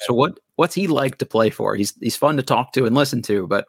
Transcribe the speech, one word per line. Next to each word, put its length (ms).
so 120
what, 260
what's 180
he 120
like 320
to 60
play 240
for? 260
He's, 240
he's 160
fun 220
to 60
talk 300
to 120
and 100
listen 280
to, 240
but 220